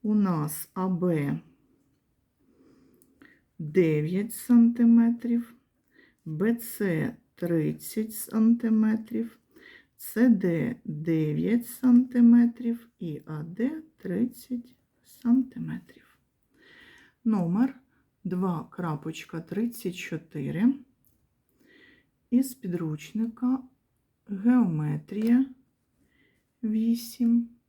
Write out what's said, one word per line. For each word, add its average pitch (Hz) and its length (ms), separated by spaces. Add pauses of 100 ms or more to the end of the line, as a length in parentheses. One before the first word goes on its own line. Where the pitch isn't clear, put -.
У 214 120
нас 175 600
А 190 140
Б 160 500 (2250)
дев'ять 165 760
сантиметрів, 233 1200 (720)
Б 175 300
Ц 180 640 (180)
тридцять 170 800
сантиметрів, 220 1200 (580)
С 240 320
Д 185 560
дев'ять 160 840
сантиметрів 240 1200 (100)
і 160 280
А 151 160
Д 226 400 (140)
тридцять 240 760 (300)
сантиметрів. - 1120 (1040)
Номер 220 560 (440)
два 180 460
крапочка 160 680
тридцять 202 560
чотири 156 800 (1600)
із 262 240
підручника 214 1080 (680)
Геометрія 202 1160 (1160)
вісім. 233 880 (200)